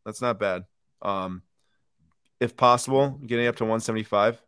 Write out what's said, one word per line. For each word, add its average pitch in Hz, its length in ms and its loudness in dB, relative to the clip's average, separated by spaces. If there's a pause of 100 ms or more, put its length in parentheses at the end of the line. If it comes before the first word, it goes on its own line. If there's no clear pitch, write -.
That's 107 160 -10
not 120 160 -2
bad. 92 280 -2 (360)
Um, 92 420 -6 (960)
if 120 160 -4
possible, 135 680 4
getting 120 220 0
up 120 100 -2
to 117 80 -2
one 113 140 0
seventy-five 110 680 0